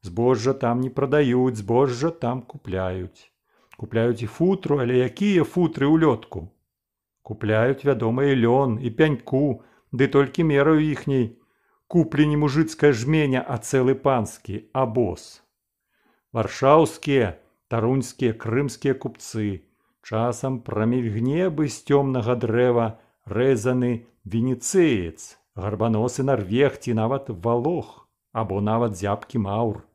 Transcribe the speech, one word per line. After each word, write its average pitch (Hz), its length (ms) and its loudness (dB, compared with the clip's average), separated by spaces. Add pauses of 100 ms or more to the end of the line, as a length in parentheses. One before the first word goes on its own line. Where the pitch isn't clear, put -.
Збожжа 120 500 0
там 123 280 -2
не 131 80 -4
прадаюць, 127 680 0
збожжа 123 540 0
там 131 300 -6
купляюць. 92 880 -8 (460)
Купляюць 113 460 -2
і 107 60 -6
футру, 175 500 0
але 123 300 2
якія 190 340 2
футры 156 460 0
ў 160 160 4
лётку? 110 420 -2 (760)
Купляюць, 113 600 -2
вядома, 127 460 0
і 139 60 2
лён, 120 440 2
і 123 120 -4
пяньку, 139 720 0 (280)
ды 135 160 2
толькі 139 360 2
мераю 151 400 4
іхняй 135 480 -2 (560)
куплі 151 400 2
не 147 100 0
мужыцкае 147 560 2
жменя, 131 480 0
а 123 160 -6
цэлы 131 380 2
панскі 120 800 -4
абоз. 117 680 -4 (880)
Варшаўскія, 135 1040 2 (360)
тарунскія, 117 600 -2
крымскія 127 600 -2
купцы. 107 720 -6 (380)
Часам 120 580 -4
прамільгне 120 880 -2
бы 151 160 -2
з - 220 -8
цёмнага 131 500 0
дрэва 117 500 2 (380)
рэзаны 123 800 0 (200)
венецыец, 120 1120 -2 (160)
гарбаносы 107 720 -2
нарвег 123 500 0
ці 120 220 -6
нават 131 320 -4 (140)
валох, 120 600 -4 (260)
або 101 300 -4
нават 107 380 -2
зябкі 101 460 -4
маўр. 104 340 -4 (160)